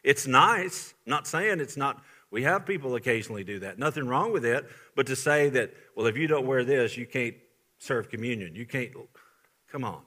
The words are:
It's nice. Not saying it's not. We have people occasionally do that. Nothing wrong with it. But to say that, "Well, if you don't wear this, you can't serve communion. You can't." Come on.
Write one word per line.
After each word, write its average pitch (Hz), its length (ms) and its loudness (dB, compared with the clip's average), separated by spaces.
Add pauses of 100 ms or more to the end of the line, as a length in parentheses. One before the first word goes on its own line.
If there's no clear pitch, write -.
It's 135 240 4
nice. 175 680 4 (120)
Not 139 200 -2
saying 180 340 0
it's 139 160 -8
not. 139 280 -4 (260)
We 113 120 -2
have 185 240 2
people 139 280 -4
occasionally 110 500 -2
do 98 160 -8
that. 95 180 -10
Nothing 147 280 -2
wrong 165 260 0
with 156 120 0
it. 123 240 0 (260)
But 131 120 2
to 131 100 -4
say 147 340 4
that, 123 240 0 (200)
"Well, 113 120 0
if 110 100 2
you 156 100 0
don't 147 200 2
wear 131 180 2
this, 123 320 2
you 120 100 -8
can't 120 300 -4 (420)
serve 120 300 -4
communion. 110 460 -6
You 117 120 -12
can't." 123 280 -6 (760)
Come 135 160 -8
on. 82 220 -8